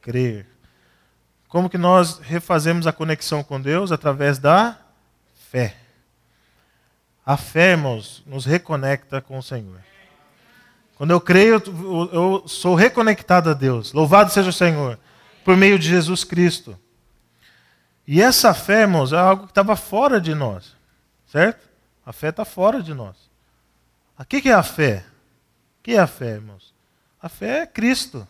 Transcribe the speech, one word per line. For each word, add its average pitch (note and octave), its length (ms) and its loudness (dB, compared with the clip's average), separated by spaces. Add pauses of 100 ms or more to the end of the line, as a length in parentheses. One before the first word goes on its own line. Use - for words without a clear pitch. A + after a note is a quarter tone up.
Crer. A#2+ 440 -4 (1000)
Como F3+ 220 -2
que F#3 80 -6
nós F3+ 400 2
refazemos E3 680 -2
a D#3+ 60 -2
conexão D#3 500 -6
com C#3 180 -10
Deus? E3 300 -4
Através C#3+ 480 -2
da F#3 400 2 (720)
fé. A#2+ 260 -4 (1500)
A C#3+ 140 -2
fé, F3 320 0
irmãos, C3+ 560 -4
nos C3+ 180 -12
reconecta C#3 760 -4
com C3 160 -16
o C3 40 -14
Senhor. G2 380 -16 (1160)
Quando D3+ 160 0
eu F3 80 4
creio, G3 340 6
eu, A3 100 0
eu, F3 480 -6
eu F#3 360 -2
sou - 260 -2
reconectado G3 760 2
a D#3 60 0
Deus. C3 400 -4
Louvado D#3+ 360 4
seja F#3+ 200 0
o - 20 -6
Senhor, D3+ 460 -2 (440)
por F#3 140 4
meio G3 220 6
de D#3 100 -2
Jesus F3 340 0
Cristo. E3 560 -2 (1300)
E D3+ 160 2
essa B3 320 4
fé, G#3+ 280 2
irmãos, D#3+ 300 0
é D#3+ 60 0
algo F#3+ 300 2
que - 40 -20
tava G3+ 220 2
fora B3 460 -2
de D#3+ 120 -6
nós, A#2+ 440 -8 (500)
certo? F#3 420 -2 (360)
A B2 80 -18
fé D3+ 180 -8
tá G#3 140 -8
fora G3+ 360 -2
de D#3+ 140 -12
nós. G#2 220 -14 (1000)
O C3+ 80 -20
que C#4 160 -6
que C#4 80 -2
é B3 60 6
a F#3 80 4
fé? A2 420 -2 (760)
O - 20 -20
que A#3 120 -6
é A3 40 4
a F3+ 80 4
fé, A#2 280 -10
irmãos? G#2 380 -20 (480)
A E3+ 80 -16
fé B3 340 -8
é E4 40 -10
Cristo. A3+ 640 -4